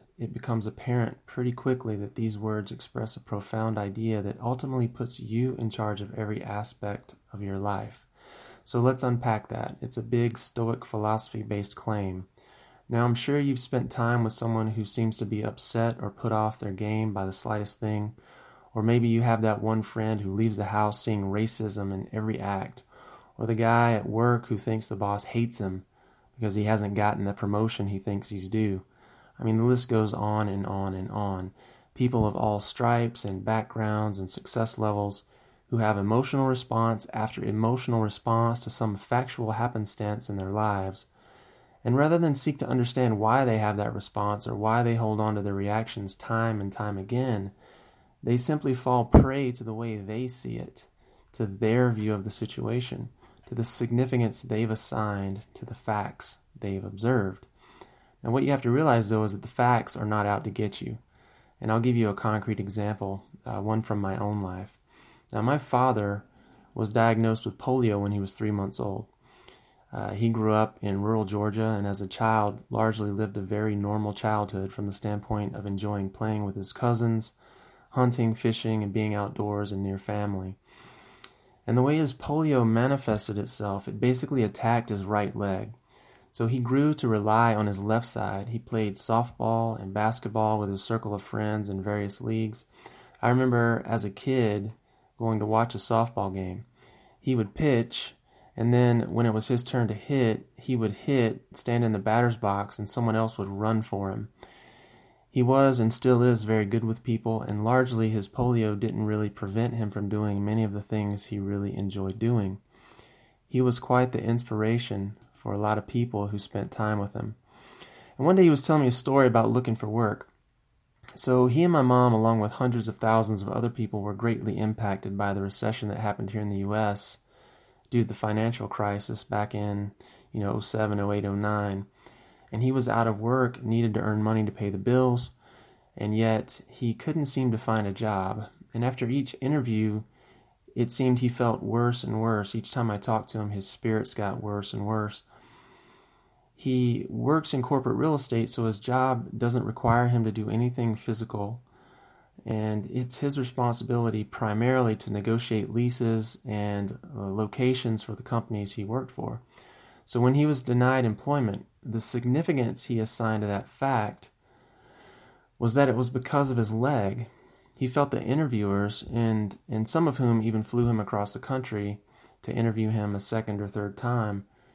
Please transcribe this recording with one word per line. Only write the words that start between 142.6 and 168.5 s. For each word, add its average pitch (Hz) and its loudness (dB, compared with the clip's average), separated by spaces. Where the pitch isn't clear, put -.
time 117 -2
I 104 -2
talked 107 -2
to 113 -6
him, 104 -4
his 98 -6
spirits 110 -2
got 101 -4
worse 104 -6
and 104 -4
worse. 107 -2
He 123 2
works 139 0
in 131 0
corporate 131 0
real 151 2
estate, 117 0
so 113 -2
his 107 0
job 127 0
doesn't 120 0
require 117 4
him 120 4
to 110 0
do 107 -4
anything 117 0
physical, 110 -6
and 107 -2
it's 123 -4
his 143 -2
responsibility 120 0
primarily 113 2
to - -8
negotiate 110 0
leases 113 0
and, 104 -4
uh, 98 -6
locations 113 0
for 107 -10
the - -10
companies 110 -4
he 104 -6
worked 127 -4
for. - -8
So - -2
when 127 8
he 147 6
was 143 2
denied 123 4
employment, 110 0
the 113 -4
significance 123 0
he 117 -2
assigned 110 0
to 104 0
that 101 -2
fact 113 -2
was 117 2
that 139 6
it 117 2
was 123 0
because 135 0
of 123 0
his 110 0
leg. 117 0
He 127 -2
felt 143 2
the - -2
interviewers, 107 0